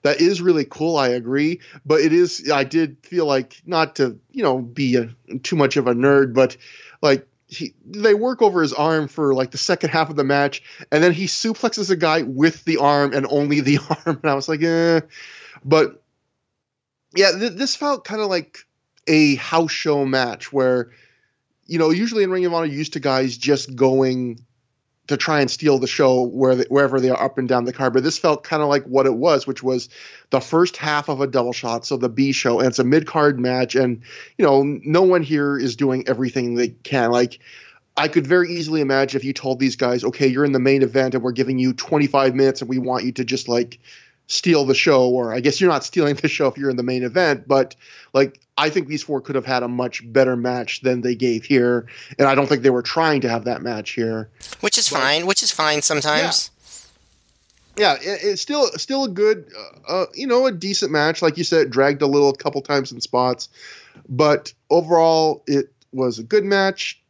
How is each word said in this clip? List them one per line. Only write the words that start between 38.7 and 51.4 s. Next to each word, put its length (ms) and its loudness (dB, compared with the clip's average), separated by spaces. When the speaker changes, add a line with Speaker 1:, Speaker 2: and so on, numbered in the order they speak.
Speaker 1:
imagine 380 0
if 60 -6
you 80 -4
told 260 -6
these 160 0
guys, 300 -2
"Okay, 240 0
you're 160 0
in 80 0
the 80 0
main 220 4
event, 320 0
and 80 -2
we're 100 -4
giving 260 -2
you 140 0
twenty-five 640 0
minutes, 240 2
and 100 -8
we 80 -2
want 260 -4
you 80 -2
to 120 -6
just, 240 -6
like, 320 -2
steal 360 2
the 100 2
show," 360 4
or 240 -2
I 60 -2
guess 200 0
you're 80 4
not 160 0
stealing 300 0
the 140 -4
show 180 0
if 100 -2
you're 140 -2
in 60 -4
the 80 -4
main 180 -2
event, 460 0
but, 260 2
like, 240 2
I 120 2
think 200 -2
these 140 -6
four 200 -6
could 120 -10
have 120 -4
had 160 -2
a 60 -4
much 340 -6
better 240 4
match 460 -4
than 180 0
they 140 -2
gave 300 -2